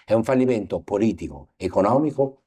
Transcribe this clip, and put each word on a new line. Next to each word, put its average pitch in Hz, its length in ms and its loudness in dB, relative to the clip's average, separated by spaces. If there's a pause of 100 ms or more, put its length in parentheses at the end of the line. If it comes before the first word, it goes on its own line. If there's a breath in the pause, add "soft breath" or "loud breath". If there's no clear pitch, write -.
È - 80 -4
un 113 140 2
fallimento 127 560 0
politico, 92 720 -2
economico, 135 920 0